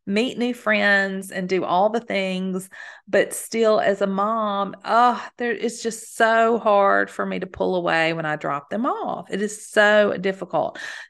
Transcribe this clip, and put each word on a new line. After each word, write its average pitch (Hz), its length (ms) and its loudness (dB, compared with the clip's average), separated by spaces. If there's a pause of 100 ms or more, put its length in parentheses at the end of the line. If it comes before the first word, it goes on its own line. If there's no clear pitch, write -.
meet 208 320 -2
new 240 160 -2
friends 196 800 0
and 185 160 -6
do 185 160 0
all 190 260 2
the 226 100 -4
things. 185 720 -4 (380)
But 196 260 2
still, 220 460 0
as 202 220 0
a 202 60 2
mom, 202 760 -2
oh, 233 400 2 (140)
there, 240 140 -4
it's 226 320 -6
just - 320 -8
so 226 440 4
hard 202 500 4
for 202 160 -6
me 190 140 -6
to 185 80 -6
pull 185 280 -2
away 165 380 2
when 165 120 -6
I 151 100 -2
drop 147 340 -6
them 214 160 -4
off. 349 440 -4
It 196 120 -6
is - 280 -8
so 208 480 4
difficult. 185 640 -2 (300)